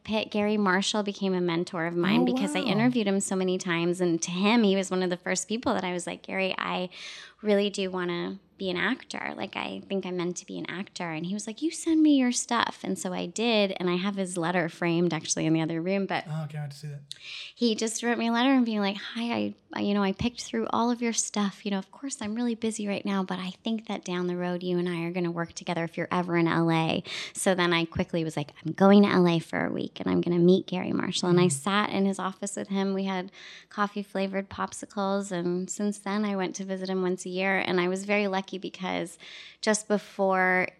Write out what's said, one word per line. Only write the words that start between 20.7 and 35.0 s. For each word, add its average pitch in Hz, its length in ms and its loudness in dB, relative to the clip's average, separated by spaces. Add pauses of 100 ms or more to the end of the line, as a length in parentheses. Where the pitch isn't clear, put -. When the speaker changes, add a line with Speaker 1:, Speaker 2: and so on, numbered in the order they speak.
Speaker 1:
all 233 200 2
of 233 100 -2
your 233 140 0
stuff. - 500 -2
You 208 60 -4
know, 196 80 0
of 190 120 -8
course, - 300 -10
I'm 208 140 -6
really 240 200 0
busy 220 340 -4
right 196 180 -2
now, 196 160 2
but 185 160 -4
I 185 140 -6 (120)
think 226 220 -2
that 202 180 -6
down 180 220 -2
the 175 100 -2
road, 180 260 -2
you 180 160 0
and 175 100 0
I 170 160 -2
are 170 80 -4
gonna 175 180 0
work 170 240 -4
together 170 300 -4
if 165 120 -8
you're 170 160 -4
ever 175 240 0
in 165 100 4
L 165 240 4
A." 165 320 2 (300)
So - 220 2
then 175 180 2
I 165 140 2
quickly 170 380 -2
was 156 120 -6
like, 147 160 -4 (140)
"I'm 160 60 -2
going 196 320 10
to 202 40 4
L 180 180 6
A 170 120 4
for - 260 -2
a - 80 -2
week - 280 -6
and 185 100 -2
I'm 180 100 4
gonna 175 180 2
meet 180 280 8
Gary 185 260 -4
Marshall." - 380 0
And 175 100 8
I 180 60 8
Speaker 2:
Mm. 175 60 4
Speaker 1:
sat 202 380 0
in 196 140 2
his 196 140 0
office 190 380 -6
with 202 120 -6
him. 196 240 0
We 190 120 -2
had 190 280 -4 (380)
coffee 208 320 -4
flavored 196 480 -4
popsicles. 196 800 -4